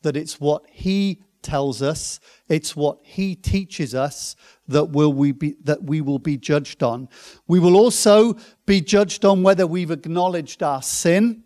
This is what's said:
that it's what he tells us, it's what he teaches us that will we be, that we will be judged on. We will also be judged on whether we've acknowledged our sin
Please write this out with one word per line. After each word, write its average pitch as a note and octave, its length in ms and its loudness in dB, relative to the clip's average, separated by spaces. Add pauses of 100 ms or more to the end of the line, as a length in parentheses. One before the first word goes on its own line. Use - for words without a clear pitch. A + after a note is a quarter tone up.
that D3 140 -4
it's D#3+ 240 -10
what D3 300 -2
he G3 520 -4 (200)
tells C#3 400 -4
us, C#3+ 380 -6 (280)
it's D#3 260 -4
what D3 280 -4
he F#3+ 320 -6
teaches E3 600 -6
us C3+ 400 -6 (320)
that D3 200 2
will D3+ 260 2
we C#3 200 0
be, D3 300 -6
that D3+ 200 -4
we D#3 180 -4
will C#3 180 -4
be C#3+ 180 -4
judged D3 460 -4
on. B2 260 -4 (380)
We F3+ 120 4
will F3 180 6
also G#3+ 600 6 (300)
be G3 140 4
judged G3+ 440 0
on G3 180 4
whether F#3+ 240 4
we've E3 240 -4
acknowledged E3+ 720 -4
our C#3 200 -4
sin G#3+ 640 0